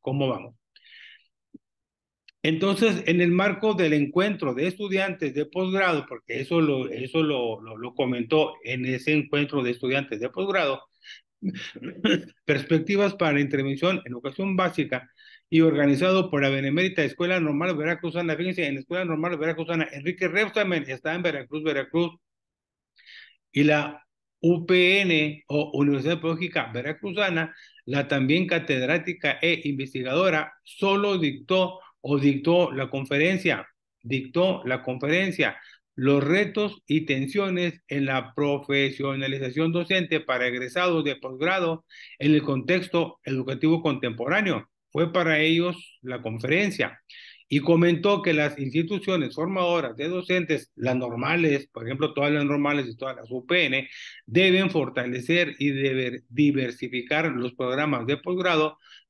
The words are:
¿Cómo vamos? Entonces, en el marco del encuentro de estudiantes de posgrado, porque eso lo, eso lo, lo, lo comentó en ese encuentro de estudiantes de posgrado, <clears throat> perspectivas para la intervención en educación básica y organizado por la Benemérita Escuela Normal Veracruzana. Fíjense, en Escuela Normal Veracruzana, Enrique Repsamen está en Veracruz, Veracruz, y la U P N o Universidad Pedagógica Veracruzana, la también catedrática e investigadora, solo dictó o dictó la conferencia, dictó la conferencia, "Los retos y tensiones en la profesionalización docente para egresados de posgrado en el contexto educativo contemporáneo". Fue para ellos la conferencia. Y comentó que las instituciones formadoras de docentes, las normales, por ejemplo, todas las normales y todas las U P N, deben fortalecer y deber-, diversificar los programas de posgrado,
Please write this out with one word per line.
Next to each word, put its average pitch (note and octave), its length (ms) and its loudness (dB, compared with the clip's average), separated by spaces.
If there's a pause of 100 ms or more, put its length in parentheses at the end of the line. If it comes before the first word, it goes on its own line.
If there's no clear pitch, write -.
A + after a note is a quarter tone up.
¿Cómo C3+ 260 -2
vamos? A2 300 -6 (1900)
Entonces, F#3 640 2
en F3 140 4
el F3 120 4
marco G3 420 2
del E3+ 180 2
encuentro D3+ 640 2
de C#3 120 -2
estudiantes F#3+ 680 -4
de D3 100 -2
posgrado, F#3 640 0
porque A#2 320 -10
eso E3 220 2
lo, C3+ 260 0
eso B2+ 340 -2
lo, A#2+ 380 -2
lo, A2 160 -16
lo A#2+ 180 -10
comentó B2+ 600 2 (100)
en B2+ 220 -4
ese B2+ 260 -2
encuentro C#3+ 500 0
de B2 100 0
estudiantes C3 480 -4
de B2+ 100 -4
posgrado, F#3 520 0 (600)
<clears throat> - 1040 -4
perspectivas E3+ 680 2
para D#3+ 200 2
la C#3+ 60 4
intervención C#3 640 0
en B2 60 -10
educación C#3+ 440 -4
básica D#3+ 540 -2 (400)
y E3 100 6
organizado D#3+ 720 4
por C#3+ 100 0
la C#3 80 4
Benemérita D3 560 0
Escuela F3+ 360 0
Normal D#3+ 360 0
Veracruzana. E3 580 -2
Fíjense, F3+ 320 -2
en C#3 120 -4
Escuela F3 260 -6
Normal E3 320 -2
Veracruzana, D#3+ 560 -2
Enrique F3 340 -4
Repsamen F#3+ 600 0
está C#3+ 260 -6
en F3+ 80 -6
Veracruz, D3+ 400 -4
Veracruz, D#3 480 -2 (1400)
y C#3+ 120 4
la D3+ 380 2 (380)
U E3+ 240 4
P F3+ 380 4
N D#3 460 0
o D3 260 -2
Universidad C#3+ 480 2
Pedagógica D#3+ 500 -4
Veracruzana, D#3+ 840 -2 (300)
la C#3 240 -2
también C#3+ 380 2
catedrática D#3 960 -2
e E3 220 2
investigadora, C#3 920 -2 (100)
solo G3 540 0
dictó F3 600 0 (220)
o C#3 160 0
dictó C#3+ 540 4
la C3 160 -6
conferencia, C#3+ 800 0 (340)
dictó C#3 640 -2
la B2+ 180 -4
conferencia, C#3+ 760 -2 (360)
"Los C#3 300 2
retos G3+ 640 0
y D#3 160 0
tensiones F3 840 -2
en C#3 180 -2
la B2+ 280 -2
profesionalización C#3 1400 0
docente E3+ 500 0
para B2+ 280 0
egresados D3+ 560 0
de C#3 120 -2
posgrado D#3+ 680 -2 (340)
en D3 160 4
el D3+ 60 6
contexto D#3 800 0
educativo C3+ 600 0
contemporáneo". C3+ 880 -2 (200)
Fue E3 220 0
para D#3+ 280 2
ellos E3 600 0
la B2 220 -10
conferencia. B2+ 760 -2 (520)
Y C#3+ 100 2
comentó E3+ 640 4
que E3+ 100 2
las D3 260 0
instituciones E3 760 -2
formadoras E3+ 600 -2
de C#3 140 -6
docentes, F3 680 -2
las B2+ 200 0
normales, C#3 720 0
por A2+ 140 -12
ejemplo, C3+ 300 -4
todas C#3+ 180 0
las D3 140 0
normales C#3+ 420 0
y A2+ 80 -12
todas C3 200 -8
las A2+ 140 -18
U B2+ 140 -8
P E3 220 2
N, C3 200 0 (380)
deben F#3 460 4
fortalecer C3 880 -2
y C#3+ 100 0
deber-, C3 600 -2
diversificar C3 960 0
los B2 260 -4
programas C3 540 -2
de C#3+ 100 0
posgrado, F3 640 0 (320)